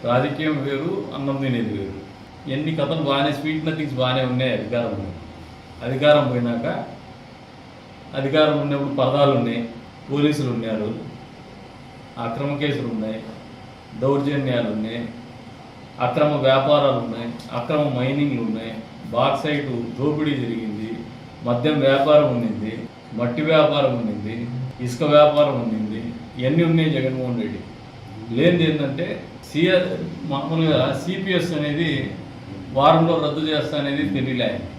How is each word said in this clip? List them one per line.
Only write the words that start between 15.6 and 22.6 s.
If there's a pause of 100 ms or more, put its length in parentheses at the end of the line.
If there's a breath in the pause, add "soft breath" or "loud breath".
అక్రమ
వ్యాపారాలు
ఉన్నాయి, (180)
అక్రమ
మైనింగ్లు
ఉన్నాయి, (380)
బాక్సైట్
దోపిడీ
జరిగింది, (440)
మద్యం
వ్యాపారం
ఉండింది, (260)